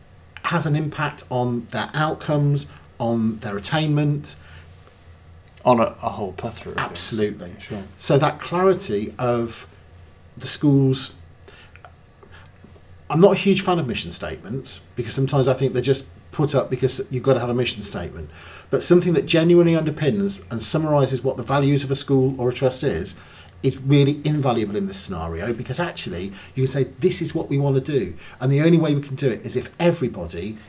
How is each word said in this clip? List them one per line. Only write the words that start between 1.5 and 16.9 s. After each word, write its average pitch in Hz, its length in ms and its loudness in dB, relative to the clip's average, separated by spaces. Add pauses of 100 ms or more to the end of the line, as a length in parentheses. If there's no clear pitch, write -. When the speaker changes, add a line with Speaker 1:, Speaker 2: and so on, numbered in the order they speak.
Speaker 1:
their 110 220 -4
outcomes, 147 760 0 (320)
on 117 400 0
their 101 180 -6
attainment. 147 800 0 (1300)
Speaker 2:
On 123 140 6
a, 110 220 0
a 117 100 -4
whole 98 200 -6
plethora - 400 -10
of - 60 -10
things. - 120 -4
Speaker 1:
Absolutely. 98 720 -4
Speaker 2:
Sure. 101 240 -10 (140)
Speaker 1:
So 147 200 2
that 147 220 0
clarity 175 800 0
of 120 480 -2 (720)
the 120 100 -10
schools, 139 680 2 (1900)
I'm 151 100 2
not 190 140 8
a - 20 0
huge 190 260 2
fan 180 160 2
of 147 80 0
mission 98 260 -6
statements, - 680 -8 (160)
because 117 180 -6
sometimes 135 360 2
I 127 40 6
think 131 200 0
they're 127 80 0
just 131 240 0 (260)
put 143 240 0
up 127 140 0
because - 420 -2